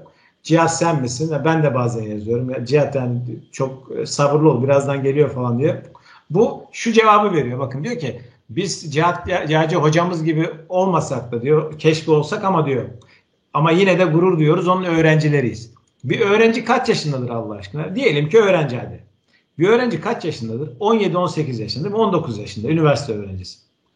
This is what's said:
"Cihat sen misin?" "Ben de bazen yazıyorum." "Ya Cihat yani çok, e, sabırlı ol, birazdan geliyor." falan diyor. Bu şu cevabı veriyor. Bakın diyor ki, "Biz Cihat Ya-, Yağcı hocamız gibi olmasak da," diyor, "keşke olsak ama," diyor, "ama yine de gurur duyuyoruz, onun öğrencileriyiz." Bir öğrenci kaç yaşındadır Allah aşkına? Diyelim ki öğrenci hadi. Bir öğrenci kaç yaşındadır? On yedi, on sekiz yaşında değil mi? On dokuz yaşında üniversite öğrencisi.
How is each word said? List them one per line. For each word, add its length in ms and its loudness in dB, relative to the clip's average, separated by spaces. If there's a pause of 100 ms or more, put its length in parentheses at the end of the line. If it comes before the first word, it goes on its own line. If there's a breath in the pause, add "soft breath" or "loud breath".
(440 soft breath)
"Cihat 340 2
sen 240 0
misin?" 300 -4 (140)
"Ben 180 2
de 120 2
bazen 280 -2
yazıyorum." 460 -4
"Ya 160 -8
Cihat 300 0
yani 260 -4 (300)
çok, 460 -8
e, 80 -4
sabırlı 460 4
ol, 120 0
birazdan 400 2
geliyor." 260 2
falan 300 -4
diyor. 160 0 (540 soft breath)
Bu 420 0
şu 220 -4
cevabı 420 4
veriyor. 240 -2
Bakın 240 -6
diyor 160 -6
ki, 220 -8 (280 loud breath)
"Biz 440 -6
Cihat 340 0
Ya-, 220 -2
Yağcı 260 2
hocamız 480 2
gibi 260 0 (200)
olmasak 600 0
da," 100 -4
diyor, 380 0
"keşke 320 0
olsak 320 0
ama," 220 0
diyor, 200 -2 (680 soft breath)
"ama 180 2
yine 280 4
de 60 4
gurur 320 2
duyuyoruz, 300 2
onun 160 2
öğrencileriyiz." 880 2 (300)
Bir 160 -2
öğrenci 460 4
kaç 240 0
yaşındadır 400 -2
Allah 260 -6
aşkına? 400 -10
Diyelim 340 0
ki 100 4
öğrenci 380 2
hadi. 260 -12 (560)
Bir 100 2
öğrenci 320 0
kaç 240 -6
yaşındadır? 440 -8 (100)
On 160 2
yedi, 220 0
on 100 0
sekiz 320 -4
yaşında 240 -8
değil 120 -6
mi? 60 0
On 120 2
dokuz 240 -2
yaşında 300 -10
üniversite 460 0
öğrencisi. 440 -10 (380)